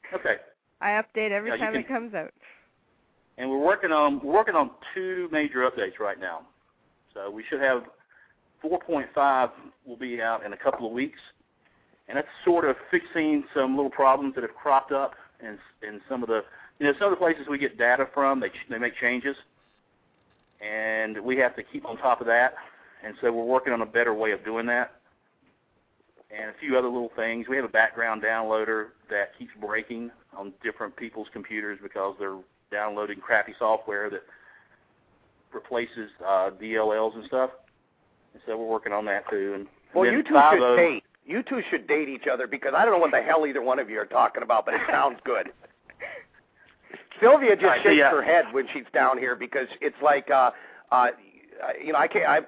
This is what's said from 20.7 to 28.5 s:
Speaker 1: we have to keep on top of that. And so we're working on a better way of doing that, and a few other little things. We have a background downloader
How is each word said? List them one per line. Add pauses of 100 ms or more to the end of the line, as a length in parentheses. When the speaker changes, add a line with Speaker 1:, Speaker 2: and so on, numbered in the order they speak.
Speaker 1:
we
have
to
keep
on
top
of
that. (500)
And
so
we're
working
on
a
better
way
of
doing
that, (1400)
and
a
few
other
little
things.
We
have
a
background
downloader (220)